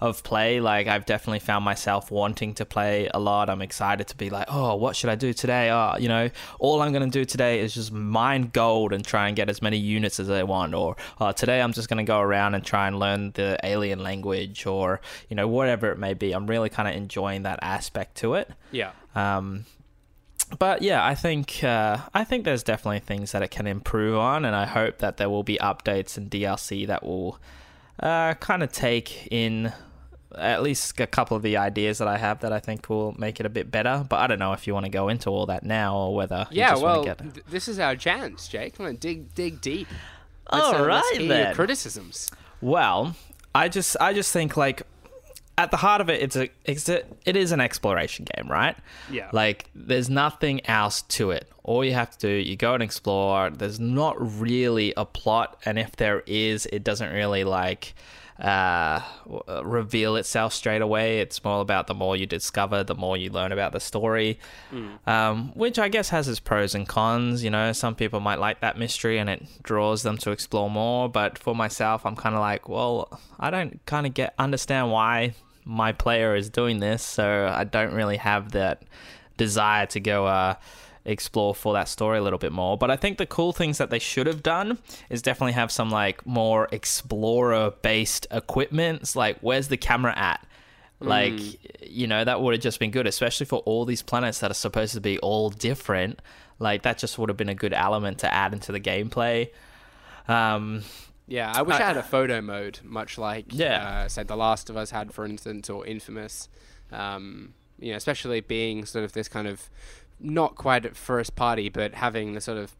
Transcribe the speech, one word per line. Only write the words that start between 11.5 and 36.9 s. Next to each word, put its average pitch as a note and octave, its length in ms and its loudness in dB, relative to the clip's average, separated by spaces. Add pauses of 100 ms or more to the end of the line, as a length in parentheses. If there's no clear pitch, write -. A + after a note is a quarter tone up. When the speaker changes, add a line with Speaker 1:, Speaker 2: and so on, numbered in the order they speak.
Speaker 1:
I'm A#2+ 120 2
just A2+ 160 -6
gonna A2 160 0
go G#2+ 160 4
around G2+ 340 4
and G2 100 -2
try G2 220 2
and G2 140 -2
learn G2+ 320 0
the G2 320 0
alien G2 400 0
language," F#2+ 600 -4
or, F#2+ 360 0 (280)
you G#2+ 60 -8
know, G#2 140 0
whatever A#2 420 2
it F2 80 -4
may G2 160 -2
be. G2 160 0
I'm G2 160 -2
really A2+ 220 2
kinda G#2 240 -2
enjoying G2 500 -4
that F#2+ 180 -4
aspect - 580 -6
to A#2 160 0
it. G3+ 180 -4 (180)
Speaker 2:
Yeah. G2+ 220 -6 (240)
Speaker 1:
Um, G2 480 -2 (960)
but F#3 220 2
yeah, D#3 240 4
I C#3 100 4
think, D3 480 -2
uh, A2 360 2 (160)
I G#3+ 100 2
think A#3 220 0
there's C3 160 0
definitely G#2 380 -2
things G2+ 320 -6
that G2 100 0
it F#2 80 -2
can - 160 -6
improve G#2+ 500 0
on, C3 300 2
and G#2+ 100 0
I G2+ 80 2
hope A2 340 0
that G2+ 200 -2
there G2+ 100 2
will G#2 140 0
be G#2 160 0
updates G2 580 -2
and G2+ 140 -10
D G2+ 160 -2
L G2 100 0
C G2+ 300 -6
that G2+ 160 -2
will, F2+ 360 -4 (640)
uh, E3 320 2
kinda F3 340 0
take - 640 -2
in A2+ 440 0 (640)
at F#2+ 260 2
least - 380 -2
a A#2 60 2
couple A#2+ 300 0
of G#2 60 -2
the G#2 160 2
ideas G#2 400 0
that G#2+ 100 0
I G2+ 80 0
have G#2+ 240 -2
that A2+ 100 -2
I G#2+ 100 0
think - 280 -8
will G#2+ 300 -2
make G#2+ 220 -4
it A2 40 -4
a G#2+ 60 -2
bit A2 200 -6
better. B2 380 0
But - 120 2
I - 60 4
don't G#2+ 120 2
know F#2+ 160 0
if - 120 -8
you G2+ 60 -2
wanna G2 160 -2
go G2 220 0
into A#2 180 -2
all G2 180 0
that F#2+ 180 -4
now G#2 300 0
or G2 200 0
whether F#2+ 360 -2
you F3 100 -2
Speaker 2:
Yeah, B3+ 100 6
Speaker 1:
just C#3 120 4
wanna E3+ 120 4